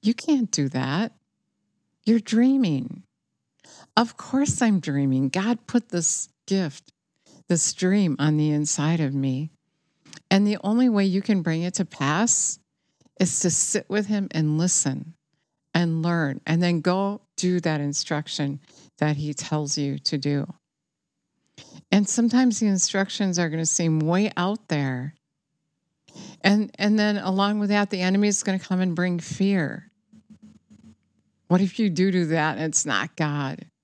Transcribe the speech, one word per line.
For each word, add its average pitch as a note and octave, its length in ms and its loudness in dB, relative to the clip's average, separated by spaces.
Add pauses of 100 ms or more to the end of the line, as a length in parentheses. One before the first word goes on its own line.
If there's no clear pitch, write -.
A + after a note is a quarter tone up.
You A3+ 120 2
can't C4+ 360 0
do C#3 200 0
that. C#3 460 -4 (880)
You're A3+ 160 4
dreaming. A3+ 840 2 (920)
Of A#3 200 0
course - 460 -2
I'm G#3 180 4
dreaming. C#3 480 0
God G#3+ 380 -2
put - 220 0
this - 400 -2 (180)
gift, F#3+ 460 -4 (560)
this E3+ 240 2
dream F#3 460 2
on D3+ 180 2
the D3+ 140 2
inside D3+ 500 0
of C#3 140 0
me. C3+ 360 -2 (760)
And G3 160 4
the G#3 200 0
only A#3 240 2
way G3+ 160 4
you G3 180 2
can G3 200 2
bring E3 200 0
it F3+ 120 -4
to F#3 100 -2
pass - 760 0 (600)
is F#3 200 2
to F3 100 2
sit - 380 -2
with G3+ 180 -2
him G3+ 260 -2
and D3+ 260 0
listen D3+ 560 -2 (580)
and E3 300 0
learn, E3 420 0
and E3 160 2
then F3 200 2
go G3 400 0 (160)
do F3+ 240 0
that D#3 200 0
instruction C#3+ 800 -4 (380)
that D3+ 180 0
he D3 180 -6
tells D3+ 440 -4
you C#3+ 220 -4
to - 180 -4
do. C#3+ 340 -4 (1400)
And G#3 160 2
sometimes A#3+ 500 2
the A3 80 -2
instructions F#3+ 720 -2
are E3+ 100 0
gonna D#3+ 180 -4
seem D#3 340 2
way F3+ 360 0
out G3 320 -4
there. C#3 460 -4 (1300)
And, G#3 360 2
and G#3 220 2
then G#3 200 2
along G3 420 0
with G#3 80 -2
that, G3+ 220 2
the F#3+ 100 -4
enemy F#3+ 260 2
is G3+ 160 0
gonna F#3+ 160 -2
come F#3 220 -2
and F3+ 160 0
bring F3 240 -2
fear. F#3+ 720 -2 (1600)
What F#3 140 4
if F#3+ 180 -2
you G#3+ 100 2
do F#3 220 2
do F3+ 160 0
that D#3 320 0
and D#3+ 80 -2
it's - 180 0
not B2 300 -2
God? D3 520 -4 (180)